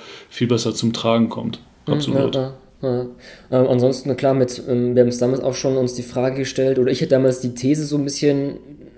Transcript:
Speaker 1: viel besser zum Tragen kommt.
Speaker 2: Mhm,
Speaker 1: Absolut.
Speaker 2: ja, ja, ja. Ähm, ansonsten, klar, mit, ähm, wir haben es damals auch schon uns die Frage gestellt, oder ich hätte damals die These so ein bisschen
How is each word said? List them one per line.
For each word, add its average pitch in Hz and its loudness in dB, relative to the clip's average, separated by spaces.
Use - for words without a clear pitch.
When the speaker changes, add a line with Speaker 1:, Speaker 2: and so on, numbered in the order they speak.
Speaker 1:
viel - 0
besser 113 0
zum 113 0
Tragen 113 2
kommt. 117 -8
Speaker 2:
Mhm, - 0
Speaker 1:
Absolut. 135 0
Speaker 2:
ja, 135 -4
ja, 135 -2
ja. 123 -2
Ähm, 131 4
ansonsten, 127 0
klar, 135 2
mit, 131 0
ähm, 123 0
wir 123 8
haben 123 4
es 120 -2
damals 131 0
auch 127 -2
schon 135 0
uns 127 0
die 123 -6
Frage 131 -4
gestellt, 131 0
oder 127 2
ich 127 -2
hätte - -2
damals 131 4
die 123 -4
These 151 0
so 147 -2
ein 143 -2
bisschen 139 -2